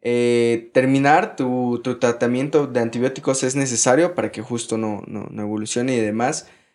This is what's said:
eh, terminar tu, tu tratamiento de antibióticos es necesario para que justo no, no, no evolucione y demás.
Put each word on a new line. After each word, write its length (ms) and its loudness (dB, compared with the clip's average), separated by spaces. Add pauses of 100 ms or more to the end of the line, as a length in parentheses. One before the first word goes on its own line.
eh, 720 2
terminar 640 4
tu, 480 -2
tu 140 -4
tratamiento 720 0
de 120 -2
antibióticos 640 -2
es 120 0
necesario 600 2
para 160 -2
que 100 -10
justo 360 -6
no, 300 -4
no, 240 -10
no 100 -10
evolucione 540 -2
y 40 2
demás. 480 -2 (280)